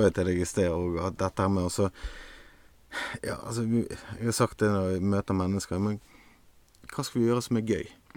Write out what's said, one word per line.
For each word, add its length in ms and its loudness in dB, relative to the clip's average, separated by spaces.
jeg 120 6
til 120 0
deg 160 0
i 20 0
sted, 260 0
og 280 -2
at 200 -4
dette 240 -2
her 80 4
med 140 2
å 80 0
så, 180 2
ja, 120 -4
altså, 180 -2
vi, 200 2
jeg 80 -4
har 60 2
sagt 260 0
det 120 4
når 220 2
jeg 100 0
møter 320 2
mennesker, 460 0
men 220 0
hva 140 -6
skal 160 -2
vi 80 4
gjøre 140 2
som 140 0
er 40 2
gøy? 260 0